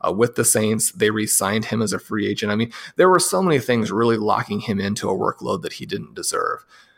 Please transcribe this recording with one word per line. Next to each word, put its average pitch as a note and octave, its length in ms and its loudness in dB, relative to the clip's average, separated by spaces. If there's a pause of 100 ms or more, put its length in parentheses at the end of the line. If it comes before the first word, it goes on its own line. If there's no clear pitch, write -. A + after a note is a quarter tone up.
uh, - 120 -2
with A#2 240 2
the A#2+ 80 2
Saints, A2 480 2
they G#2+ 180 2
re-signed G#2+ 560 0
him A2+ 160 -2
as G2 100 -2
a F#2+ 60 -2
free G#2 280 -4
agent. G#2 240 -2
I G#2 40 0
mean, A2+ 180 -2 (240)
there F#3 140 6
were F3+ 80 6
so F3+ 240 0
many E3 160 4
things A#2 320 0
really A2+ 260 2
locking G#2+ 440 0
him G2 200 -2
into G2+ 300 -2
a F#2+ 40 0
workload G2+ 480 -2
that - 120 -8
he - 120 -12
didn't - 280 -8
deserve. - 500 -4 (340)